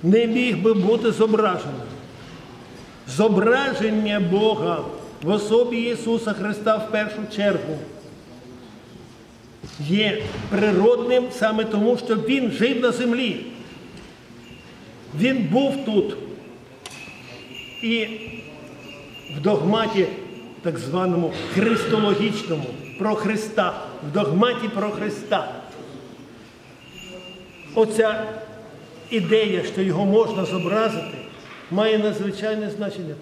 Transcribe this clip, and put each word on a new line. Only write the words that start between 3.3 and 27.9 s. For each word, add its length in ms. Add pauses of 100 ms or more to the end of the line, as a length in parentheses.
Бога 640 (380)
в 80
особі 520
Ісуса 520
Христа 440
в 140
першу 300 (140)
чергу 420 (2000)
є 440 (260)
природним 840
саме 340
тому, 320
що 180
Він 360
жив 300
на 100
землі. 540 (1700)
Він 180
був 480
тут. 300 (1700)
І 260 (1300)
в 40
догматі, 680 (540)
так 180
званому 540 (200)
христологічному, 1120 (340)
про 160
Христа, 720 (220)
в 40
догматі 540
про 220
Христа, 720 (2250)
оця 500 (840)